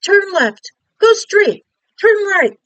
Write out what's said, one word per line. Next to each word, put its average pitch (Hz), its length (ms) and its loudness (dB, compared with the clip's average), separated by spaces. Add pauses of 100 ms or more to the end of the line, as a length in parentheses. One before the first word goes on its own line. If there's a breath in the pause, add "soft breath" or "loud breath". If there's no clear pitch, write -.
Turn 392 280 0
left. 247 400 -4 (260)
Go 453 160 4
straight. 403 500 -2 (360)
Turn 415 280 0
right 311 380 -2